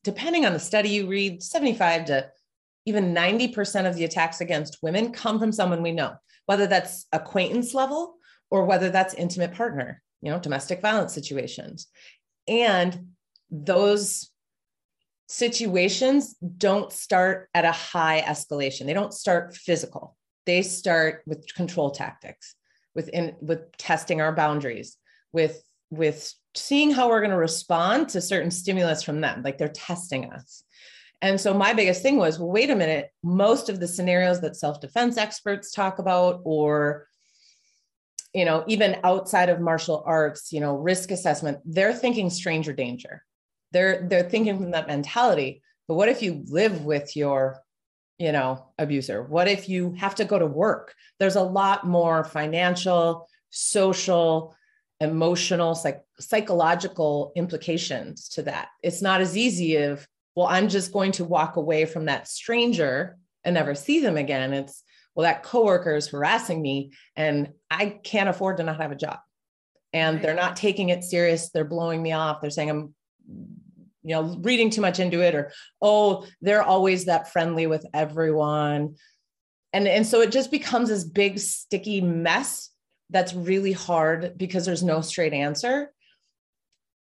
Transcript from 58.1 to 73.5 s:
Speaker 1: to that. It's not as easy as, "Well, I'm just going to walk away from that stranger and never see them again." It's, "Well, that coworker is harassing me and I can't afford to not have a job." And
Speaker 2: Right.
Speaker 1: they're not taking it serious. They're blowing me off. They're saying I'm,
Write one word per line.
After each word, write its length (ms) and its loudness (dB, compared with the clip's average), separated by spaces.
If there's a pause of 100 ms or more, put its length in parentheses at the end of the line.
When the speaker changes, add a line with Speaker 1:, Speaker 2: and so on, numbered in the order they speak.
Speaker 1:
to 120 -6
that. 260 -8 (140)
It's 180 -4
not 200 2
as 160 -2
easy 420 2
as, 280 -2 (280)
"Well, 120 2
I'm 220 2
just 240 -2
going 200 0
to 120 -6
walk 320 0
away 300 2
from 200 -6
that 220 -2
stranger 880 0 (260)
and 120 0
never 200 0
see 260 0
them 180 2
again." 340 -2
It's, 300 -6 (320)
"Well, 100 2
that 200 2
coworker 500 4
is 140 -2
harassing 520 -2
me 320 -4 (240)
and 360 -2 (180)
I 160 0
can't 420 -2
afford 300 -2
to 40 -2
not 140 -4
have 160 -6
a 40 -8
job." 220 -8 (760)
And 220 2
Speaker 2:
Right. 60 -6
Speaker 1:
they're 120 0
not 220 0
taking 340 0
it 120 0
serious. 480 0
They're 140 -2
blowing 380 -4
me 100 -2
off. 300 -2
They're 80 -6
saying 200 -4
I'm, 240 -6 (1080)